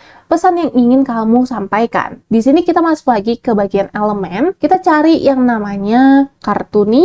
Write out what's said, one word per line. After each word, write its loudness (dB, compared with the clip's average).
pesan 0
yang -4
ingin 2
kamu 0
sampaikan. -4
Di 2
sini 2
kita 0
masuk 0
lagi -2
ke -4
bagian -2
elemen, -4
kita 0
cari 2
yang 0
namanya 0
Kartuni 0